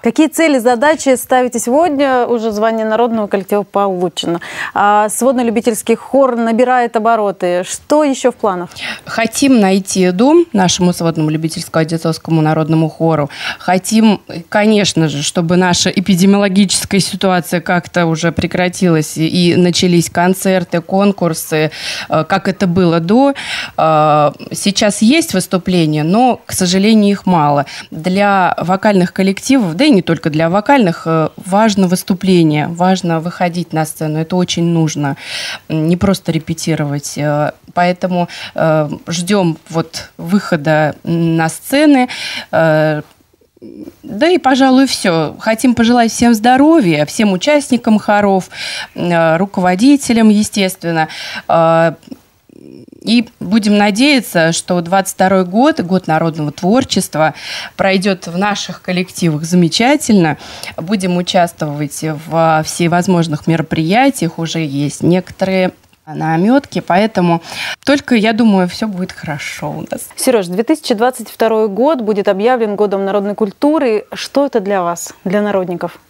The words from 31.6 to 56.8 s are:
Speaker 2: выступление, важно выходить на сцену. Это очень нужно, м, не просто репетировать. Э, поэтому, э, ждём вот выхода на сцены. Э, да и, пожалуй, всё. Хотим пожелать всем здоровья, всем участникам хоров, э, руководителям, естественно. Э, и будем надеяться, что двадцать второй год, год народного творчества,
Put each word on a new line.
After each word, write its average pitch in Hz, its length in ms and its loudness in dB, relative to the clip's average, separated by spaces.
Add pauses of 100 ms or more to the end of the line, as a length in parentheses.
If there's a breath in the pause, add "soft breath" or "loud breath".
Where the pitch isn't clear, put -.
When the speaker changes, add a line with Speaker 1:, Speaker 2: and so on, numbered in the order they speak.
Speaker 2:
выступление, 170 800 2
важно 175 500 0
выходить 175 540 -4
на 160 120 -2
сцену. 156 360 -6
Это 160 160 -4
очень 180 260 -2
нужно, 151 540 0 (520 loud breath)
м, 156 200 -2
не 175 80 2
просто 190 340 -2
репетировать. 151 880 -4
Э, 147 320 -2 (240)
поэтому, 180 540 0 (260 loud breath)
э, 156 340 0 (200)
ждём 175 500 -2 (100)
вот - 480 -8
выхода 160 880 0
на 165 460 0
сцены. 277 600 2 (440 loud breath)
Э, 156 500 2 (1000)
да 226 240 -2
и, 359 100 4
пожалуй, 262 480 4
всё. 165 540 -2
Хотим 226 340 0
пожелать 233 380 2
всем 240 200 2
здоровья, 240 720 4
всем 208 280 0
участникам 240 640 0
хоров, 196 520 0 (440 loud breath)
э, 165 420 2
руководителям, 208 920 2
естественно. 185 800 0 (400 loud breath)
Э, 165 460 4 (1080)
и 226 280 0 (120)
будем 208 380 0
надеяться, 208 760 2
что 175 280 -2
двадцать 190 340 -2
второй 190 300 2
год, 240 360 0
год 185 280 -2
народного 160 420 -2
творчества, 180 840 0 (440 loud breath)